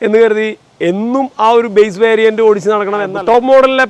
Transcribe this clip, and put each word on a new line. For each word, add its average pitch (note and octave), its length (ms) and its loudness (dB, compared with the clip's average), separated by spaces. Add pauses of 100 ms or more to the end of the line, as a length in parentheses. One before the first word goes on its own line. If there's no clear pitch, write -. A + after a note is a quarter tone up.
എന്ന് G#3+ 160 0
കരുതി G#3+ 260 0 (420)
എന്നും A#3+ 340 -4 (200)
ആ - 20 2 (120)
ഒരു A#3 180 -2
ബേസ് G#3 280 2
വേരിയന്റ് A3 420 0
ഓടിച്ച് G3+ 260 0
നടക്കണം G#3 320 -4
എന്നല്ല. F#3+ 260 -8
ടോപ്പ് A#3+ 200 2
മോഡലിലെ C4 400 4